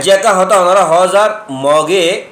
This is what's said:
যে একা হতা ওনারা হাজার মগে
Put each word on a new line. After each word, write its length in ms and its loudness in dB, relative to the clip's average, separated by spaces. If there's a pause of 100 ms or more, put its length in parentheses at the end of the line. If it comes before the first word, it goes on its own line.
যে 100 -4
একা 220 2
হতা 280 0
ওনারা 300 2
হাজার 380 2 (220)
মগে 540 -2 (260)